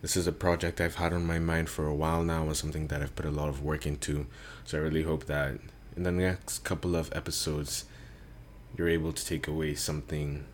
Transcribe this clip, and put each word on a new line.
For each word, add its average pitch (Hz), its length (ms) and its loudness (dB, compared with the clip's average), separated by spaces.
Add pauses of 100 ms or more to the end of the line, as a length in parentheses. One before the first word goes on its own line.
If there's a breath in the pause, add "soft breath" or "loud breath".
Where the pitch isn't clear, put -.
This - 120 0
is 87 120 4
a 85 40 2
project 85 480 2
I've 85 180 2
had 85 140 2
on 87 140 2
my 82 140 4
mind 82 300 2
for 76 180 0
a 76 80 2
while 80 260 4
now, 80 220 2
and 78 120 0
something 76 340 -2
that 73 120 0
I've 71 140 -4
put 69 100 -4
a 73 60 0
lot 73 180 0
of 69 140 -4
work 76 240 0
into. 73 400 -2 (360 loud breath)
So - 140 -4
I 76 40 2
really 78 200 2
hope 78 240 0
that 71 300 0 (420)
in 87 60 -2
the 90 80 2
next 92 480 2
couple 87 360 0
of 80 200 0
episodes, 76 720 -2 (920 loud breath)
you're 85 100 4
able 82 240 4
to - 140 -4
take 78 220 -2
away 76 260 0
something 71 800 -2